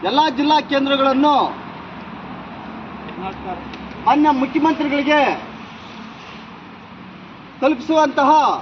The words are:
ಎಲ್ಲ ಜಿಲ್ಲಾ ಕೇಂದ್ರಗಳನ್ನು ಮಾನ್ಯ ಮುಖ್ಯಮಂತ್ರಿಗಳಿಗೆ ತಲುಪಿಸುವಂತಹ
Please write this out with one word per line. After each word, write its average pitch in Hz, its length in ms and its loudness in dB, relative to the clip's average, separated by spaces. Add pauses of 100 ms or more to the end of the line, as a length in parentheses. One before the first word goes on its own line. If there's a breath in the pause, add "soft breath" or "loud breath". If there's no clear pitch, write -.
ಎಲ್ಲ 226 160 0 (180)
ಜಿಲ್ಲಾ 294 220 4
ಕೇಂದ್ರಗಳನ್ನು 277 760 2 (2750)
ಮಾನ್ಯ 302 240 6
ಮುಖ್ಯಮಂತ್ರಿಗಳಿಗೆ 285 920 2 (2500)
ತಲುಪಿಸುವಂತಹ 302 680 4 (320)